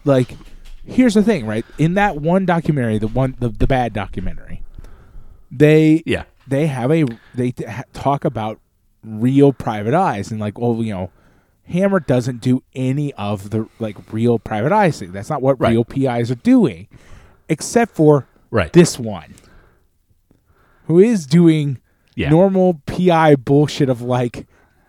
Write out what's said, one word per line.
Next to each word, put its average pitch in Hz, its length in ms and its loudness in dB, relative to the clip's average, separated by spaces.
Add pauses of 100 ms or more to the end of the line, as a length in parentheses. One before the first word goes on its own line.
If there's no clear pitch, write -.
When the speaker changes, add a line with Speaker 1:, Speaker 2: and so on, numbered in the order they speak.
Speaker 1:
like, 131 300 2 (500)
here's 240 300 2
the 214 80 6
thing, 180 240 0
right? 110 180 -4 (140)
In 165 160 2
that 196 260 0
one 180 240 0
documentary, 147 540 0
the 107 80 -4
one, 131 320 -2
the, 120 100 -2
the - 180 -2
bad 123 260 2
documentary, 90 680 -8 (920)
they 156 540 4
Speaker 2:
Yeah. 101 180 -4 (240)
Speaker 1:
they 135 200 -2
have 131 240 -2
a, 165 140 2 (280)
they 123 180 -4
t-, 156 140 -10
ha-, 110 180 -12 (100)
talk - 300 -4
about 110 360 -6 (440)
real 127 480 2
private 110 440 -4
eyes 143 360 -2
and, 110 80 -8
like, 104 200 -6
well, 120 240 -2
you 110 100 -6
know, 92 180 -8 (580)
Hammer 190 300 0
doesn't 123 400 -2
do 127 220 0 (140)
any 135 400 -4
of 101 340 -6
the, 110 180 -4 (120)
like, 107 340 -10
real 117 260 0
private 113 320 -4
eyes 202 280 0
thing. 90 120 -14
That's 98 180 -12
not 147 120 -6
what 131 180 0
Speaker 2:
Right. 113 120 2
Speaker 1:
real 117 140 2
P 135 200 -4
Is 120 240 -2
are 127 60 -2
doing, 139 520 0 (640)
except - 460 -2
for 151 320 4 (240)
Speaker 2:
Right. 92 200 -2
Speaker 1:
this - 280 6
one, 101 340 -10 (1500)
who 165 140 4
is 202 260 4
doing 156 540 2 (360)
Speaker 2:
Yeah. 123 140 -2
Speaker 1:
normal 185 560 4
P 180 260 0
I 160 240 4
bullshit 139 540 0
of, 120 120 -2
like, 123 460 -4 (420)